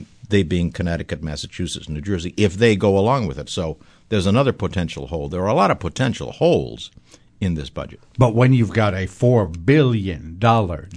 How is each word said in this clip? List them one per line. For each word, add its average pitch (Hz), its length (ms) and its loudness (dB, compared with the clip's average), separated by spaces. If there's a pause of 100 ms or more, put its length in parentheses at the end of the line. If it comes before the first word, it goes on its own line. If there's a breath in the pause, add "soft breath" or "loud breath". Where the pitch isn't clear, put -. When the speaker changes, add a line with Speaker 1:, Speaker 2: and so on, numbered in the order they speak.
(300 loud breath)
Speaker 1:
they 101 140 4
being 85 280 0
Connecticut, 85 520 -4
Massachusetts, 78 680 -8
New 76 120 -6
Jersey, 90 360 -6
if 104 180 2
they 110 200 4
go 98 220 4
along 113 300 2
with 71 120 -8
it. - 100 -12
So 80 280 -6 (320 soft breath)
there's 98 180 0
another 120 260 2
potential 80 540 -4
hole. 73 220 -6
There 90 120 -4
are 95 60 0
a 110 80 2
lot 185 160 2
of - 80 -2
potential 92 520 -4
holes 117 600 -2 (500 soft breath)
in 90 140 0
this 71 140 -8
budget. - 300 -12 (180)
Speaker 2:
But 117 160 4
when 127 200 6
you've 113 200 4
got 104 200 2
a 95 140 -4
four 120 380 2
billion 90 960 0
dollar 98 580 2